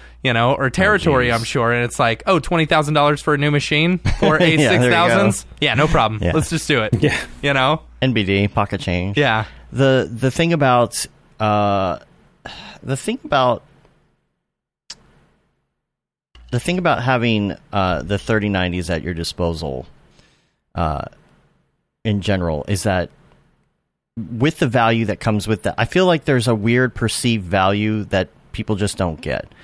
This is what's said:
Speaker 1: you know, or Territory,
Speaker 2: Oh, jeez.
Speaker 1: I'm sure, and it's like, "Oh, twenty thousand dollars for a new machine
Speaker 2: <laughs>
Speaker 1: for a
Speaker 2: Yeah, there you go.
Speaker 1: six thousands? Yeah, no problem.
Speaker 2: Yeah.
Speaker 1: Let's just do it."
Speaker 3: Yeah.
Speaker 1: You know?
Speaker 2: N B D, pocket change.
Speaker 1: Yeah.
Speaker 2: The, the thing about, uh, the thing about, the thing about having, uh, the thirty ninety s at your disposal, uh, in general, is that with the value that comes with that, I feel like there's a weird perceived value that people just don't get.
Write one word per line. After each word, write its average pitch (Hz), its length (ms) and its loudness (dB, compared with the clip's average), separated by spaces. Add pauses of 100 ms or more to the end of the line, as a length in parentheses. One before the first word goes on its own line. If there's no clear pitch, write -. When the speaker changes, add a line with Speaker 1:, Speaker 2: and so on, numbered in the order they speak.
(240)
Speaker 1:
you 131 80 0
know, 117 220 2
or 135 160 0
Territory, 170 600 2
Speaker 2:
Oh, - 20 2
jeez. 113 60 0
Speaker 1:
I'm 117 40 -4
sure, 117 300 0
and 120 100 0
it's 120 140 -6
like, 117 300 0
"Oh, 190 100 4
twenty 160 300 0
thousand 151 260 2
dollars 147 260 2
for 151 140 0
a 147 60 2
new 147 100 0
machine 156 480 0
Speaker 2:
<laughs> - 220 0
Speaker 1:
for 156 180 4
a 151 40 2
Speaker 2:
Yeah, 175 40 6
there 160 60 4
you 160 60 2
go. 139 120 4 (140)
Speaker 1:
six - 100 4
thousands? 170 520 2 (140)
Yeah, 139 140 2
no 143 140 4
problem. 110 340 2
Speaker 2:
Yeah. 139 140 0
Speaker 1:
Let's 156 160 0
just 160 160 -4
do 123 160 2
it." 107 180 -2
Speaker 3:
Yeah. 143 180 2 (220)
Speaker 1:
You 143 140 0
know? 139 260 2 (220)
Speaker 2:
N 131 100 2
B 110 100 2
D, 98 240 2
pocket 101 320 -2
change. 90 380 -2
Speaker 1:
Yeah. 113 280 0 (280)
Speaker 2:
The, 131 380 2
the 120 180 -2
thing 170 240 0
about, 123 500 2 (360)
uh, 101 580 0 (840)
the 131 140 -4
thing 233 260 -6
about, 127 400 0 (3000)
the - 80 -2
thing 180 180 -2
about 170 240 0
having, 117 540 0 (160)
uh, 92 320 0
the 98 140 -4
thirty 104 320 -2
ninety 90 300 -2
s 85 100 -6
at 82 140 -2
your 87 100 -6
disposal, 80 720 -6 (880)
uh, 78 300 -4 (1000)
in 101 180 0
general, 87 460 -2
is 95 160 -2
that 92 260 -2 (1080)
with 117 420 -4
the 151 80 2
value 113 380 2
that 101 140 -4
comes 107 280 -2
with 107 160 -2
that, 90 140 -2
I 113 80 0
feel 185 200 2
like 170 200 0
there's 123 220 0
a 120 80 2
weird 117 380 0
perceived 113 520 -2
value 104 600 0
that 92 240 -2 (220)
people 110 240 -4
just 98 220 -2
don't 85 240 -4
get. - 260 -6 (160)